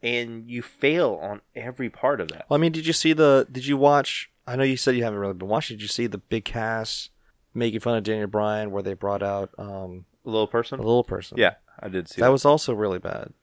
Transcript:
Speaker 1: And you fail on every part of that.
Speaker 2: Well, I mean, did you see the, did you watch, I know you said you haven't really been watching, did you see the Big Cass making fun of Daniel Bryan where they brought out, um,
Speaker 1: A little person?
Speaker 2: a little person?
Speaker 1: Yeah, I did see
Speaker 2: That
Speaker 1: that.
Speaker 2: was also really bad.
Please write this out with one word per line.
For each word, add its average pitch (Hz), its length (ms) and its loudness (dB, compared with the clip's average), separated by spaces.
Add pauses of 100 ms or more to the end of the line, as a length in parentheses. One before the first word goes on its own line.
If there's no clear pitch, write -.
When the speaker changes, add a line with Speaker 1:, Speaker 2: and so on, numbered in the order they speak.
Speaker 1:
And 117 480 -6
you 120 120 -8
fail 139 600 2
on 101 200 -8 (120)
every 120 360 -8
part 127 320 -2
of 80 80 -6
that. - 200 -12
Speaker 2:
Well, 147 80 2
I 151 40 4
mean, 165 100 4
did 160 160 -4
you 165 60 2
see 160 180 2
the, 147 400 6
did 127 140 -8
you 143 100 0
watch, 143 560 2 (160)
I 120 80 -6
know 135 80 2
you 131 140 2
said 127 180 2
you 120 80 0
haven't 107 160 -2
really 98 140 -2
been 92 160 -10
watching, 117 260 -2
did 104 60 -14
you 104 80 -10
see 120 180 -2
the 104 100 -6
Big 107 280 -6
Cass 113 640 -6 (440)
making 113 280 -2
fun 117 160 0
of 107 80 -2
Daniel 107 220 -2
Bryan 107 440 -2
where 98 120 -4
they 98 100 -4
brought 101 300 -4
out, 98 340 -4
um, 95 480 -12 (200)
Speaker 1:
A - 40 -12
little 110 180 2
person? 120 320 -4
Speaker 2:
a 117 40 -4
little 117 200 4
person? - 340 -8
Speaker 1:
Yeah, 101 180 4 (220)
I - 120 -12
did 92 180 -4
see - 140 -4
Speaker 2:
That 117 60 6
Speaker 1:
that. 131 40 8
Speaker 2:
was 135 140 4
also 147 280 4
really 101 260 -2
bad. - 440 -8